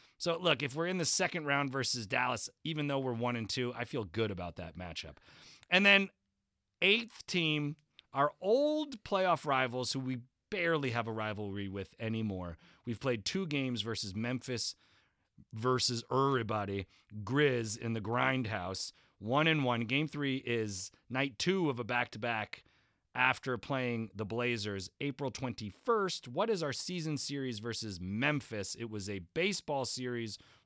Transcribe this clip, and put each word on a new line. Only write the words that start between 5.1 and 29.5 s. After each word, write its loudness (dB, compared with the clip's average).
And 6
then 8
eighth 2
team, 0
our 4
old 2
playoff 4
rivals 2
who -2
we -2
barely 2
have 0
a -4
rivalry -4
with -6
anymore. -2
We've -4
played 0
two 0
games -2
versus -4
Memphis -2
versus 2
everybody, 2
Grizz 2
in -2
the -2
Grindhouse. 0
one 2
and 4
one. 2
Game 0
three -2
is -2
night -2
two 2
of -2
a -2
back-to-back -2
after 2
playing -2
the -2
Blazers -2
April -4
twenty-first. -2
What 0
is 0
our 0
season -2
series -4
versus -6
Memphis? -2
It -8
was -6
a -4
baseball 0